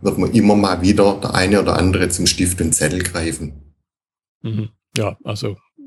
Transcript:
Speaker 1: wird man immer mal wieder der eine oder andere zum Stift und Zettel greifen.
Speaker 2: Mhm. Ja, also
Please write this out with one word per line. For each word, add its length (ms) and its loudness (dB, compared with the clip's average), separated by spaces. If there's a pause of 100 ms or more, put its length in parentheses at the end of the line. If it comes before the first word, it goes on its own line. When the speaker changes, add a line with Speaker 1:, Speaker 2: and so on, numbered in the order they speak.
Speaker 1:
wird 160 -2
man 120 0
immer 240 4
mal 280 2
wieder 360 4
der 140 -6
eine 260 2
oder 180 0
andere 320 0
zum 180 -2
Stift 340 0
und 120 -2
Zettel 280 -2
greifen. 720 -8 (680)
Speaker 2:
Mhm. 260 -6 (260)
Ja, 280 -2
also 340 -8 (300)